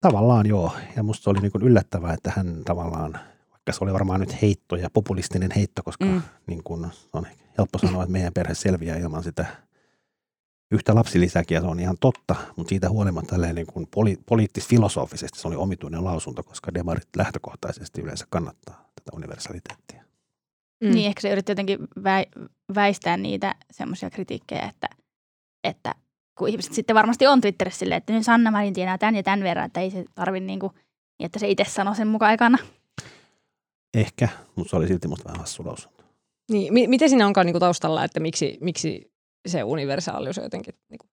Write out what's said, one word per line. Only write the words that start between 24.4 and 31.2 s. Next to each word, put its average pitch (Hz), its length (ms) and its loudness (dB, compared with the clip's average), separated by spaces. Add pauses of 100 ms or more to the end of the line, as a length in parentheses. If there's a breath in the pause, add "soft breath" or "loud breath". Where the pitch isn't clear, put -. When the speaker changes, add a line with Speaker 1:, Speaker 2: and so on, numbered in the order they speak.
Speaker 4:
että, - 200 -8 (760)
että - 320 -6 (420)
kun - 120 -2
ihmiset 208 240 -6
sitten 220 220 0
varmasti 226 320 6
on 277 140 8
Twitterissä 190 380 -2
silleen, 180 180 -2
että - 160 -4
nyt 220 100 2
Sanna 233 280 6
Marin 208 220 0
tienaa 185 240 -2
tän 214 180 2
ja 196 80 -2
tän 196 200 2
verran, 175 220 0
että - 160 -6
ei 185 100 -2
se 185 140 -8 (100)
tarvi 190 240 -4
niinku, 190 320 -6 (480)